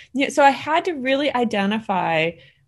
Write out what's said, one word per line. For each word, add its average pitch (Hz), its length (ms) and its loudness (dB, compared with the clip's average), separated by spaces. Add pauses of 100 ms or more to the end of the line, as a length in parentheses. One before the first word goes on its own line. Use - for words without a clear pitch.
(140)
You 269 120 0
know, - 40 -2
so 285 140 2
I 277 80 8
had 302 340 -2
to 370 80 -2
really 269 420 -2
identify 196 960 -2 (360)